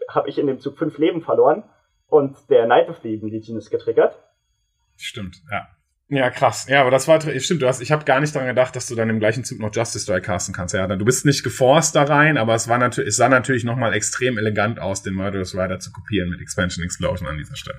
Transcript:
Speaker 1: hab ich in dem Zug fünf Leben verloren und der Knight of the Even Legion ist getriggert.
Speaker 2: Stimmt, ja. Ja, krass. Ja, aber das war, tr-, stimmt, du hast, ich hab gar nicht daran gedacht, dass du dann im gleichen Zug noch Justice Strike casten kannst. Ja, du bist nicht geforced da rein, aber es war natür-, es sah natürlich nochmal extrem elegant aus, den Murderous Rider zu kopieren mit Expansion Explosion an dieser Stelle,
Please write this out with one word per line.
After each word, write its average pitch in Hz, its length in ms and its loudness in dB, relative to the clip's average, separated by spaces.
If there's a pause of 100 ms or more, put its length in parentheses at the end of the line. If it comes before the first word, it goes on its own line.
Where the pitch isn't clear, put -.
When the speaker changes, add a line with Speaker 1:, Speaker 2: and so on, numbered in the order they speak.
Speaker 1:
hab - 180 -2
ich 139 100 -8
in 147 100 0
dem 131 120 -2
Zug - 180 -8
fünf 151 200 -4
Leben 165 240 0
verloren 123 420 2 (440)
und 139 280 2 (140)
der 120 160 6
Knight 123 240 4
of - 140 -12
the 113 100 -6
Even 107 160 -8
Legion 110 280 -10
ist - 120 -12
getriggert. - 480 -2 (800)
Speaker 2:
Stimmt, 95 400 -14 (120)
ja. 104 180 -8 (420)
Ja, 135 200 2
krass. - 400 0
Ja, 139 120 6
aber 127 100 4
das 131 180 2
war, 156 100 8
tr-, 151 220 -4
stimmt, 165 200 -2
du 123 60 2
hast, 127 140 0
ich 120 100 -6
hab 151 140 0
gar 135 160 4
nicht 151 120 -2
daran 131 140 -4
gedacht, 127 300 0
dass 120 100 -8
du 120 80 -8
dann 113 140 0
im 110 100 0
gleichen 113 240 0
Zug 117 160 -10
noch 107 140 -6
Justice - 300 -4
Strike 90 180 -2
casten 92 340 -4
kannst. 92 180 -6
Ja, 95 140 0
du 95 180 -2
bist 131 200 2
nicht 143 180 4
geforced 135 520 4
da 147 80 4
rein, 147 340 4
aber 113 180 2
es 113 140 -2
war 117 80 2
natür-, 123 280 0
es - 120 -2
sah 123 120 4
natürlich 123 360 2
nochmal 117 280 -2
extrem 113 440 -2
elegant 107 420 0
aus, 92 240 -6
den 98 120 -4
Murderous 95 400 -4
Rider 92 240 -2
zu - 120 -14
kopieren 90 380 -4
mit 85 120 -8
Expansion 87 420 -4
Explosion - 460 -6
an 76 80 -8
dieser 71 200 -12
Stelle, - 220 -14